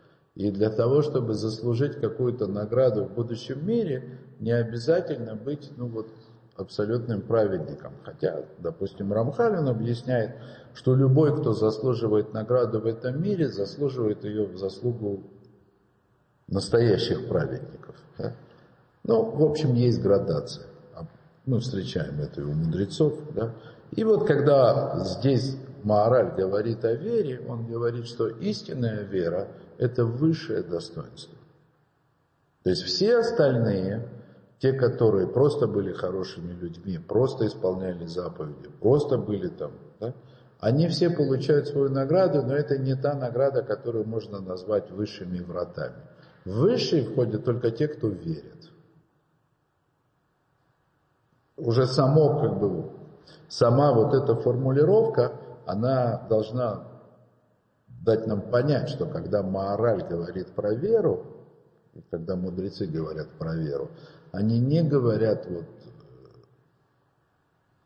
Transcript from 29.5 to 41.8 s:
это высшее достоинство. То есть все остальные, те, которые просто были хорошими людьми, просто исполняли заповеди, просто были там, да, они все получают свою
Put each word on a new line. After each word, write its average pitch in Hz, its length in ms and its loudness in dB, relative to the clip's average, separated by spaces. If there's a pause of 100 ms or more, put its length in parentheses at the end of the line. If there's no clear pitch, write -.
это 120 260 2
высшее 120 600 0
достоинство. - 760 -10 (1300)
То 92 60 2
есть 87 120 0
все 226 360 2
остальные, 113 880 2 (500)
те, 135 140 2
которые 110 560 2
просто 123 400 2
были 98 240 -2
хорошими 90 600 -6
людьми, 87 460 -8
просто 117 480 0
исполняли 92 600 -4
заповеди, 82 640 -8 (120)
просто 127 380 4
были 98 280 -4
там, - 240 -8 (300)
да, 117 140 -8 (440)
они 143 300 4
все 165 220 2
получают 139 580 2
свою 139 220 0